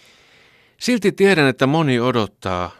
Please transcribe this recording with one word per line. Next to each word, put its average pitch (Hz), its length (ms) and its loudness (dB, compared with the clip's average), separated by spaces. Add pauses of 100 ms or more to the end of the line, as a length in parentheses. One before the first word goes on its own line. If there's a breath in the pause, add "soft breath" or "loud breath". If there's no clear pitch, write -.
(800 loud breath)
Silti 208 320 -2
tiedän, 180 360 2
että 131 200 0
moni 143 320 0
odottaa 95 800 -4